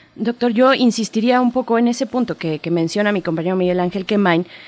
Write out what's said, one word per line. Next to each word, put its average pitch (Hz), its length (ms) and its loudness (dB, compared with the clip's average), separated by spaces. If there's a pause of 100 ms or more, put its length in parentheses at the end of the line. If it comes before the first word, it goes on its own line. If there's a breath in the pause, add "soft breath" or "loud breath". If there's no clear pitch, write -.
(180 loud breath)
Doctor, 240 340 -2
yo 254 240 4
insistiría 233 680 0
un 240 120 2
poco 247 260 0
en 240 100 2
ese 240 160 -2
punto 226 320 -4
que, 156 220 -4
que 170 120 -6
menciona 170 420 0
mi 190 100 -2
compañero 170 340 -2
Miguel 180 240 0
Ángel 180 260 -4
Quemain, 185 380 2 (240 loud breath)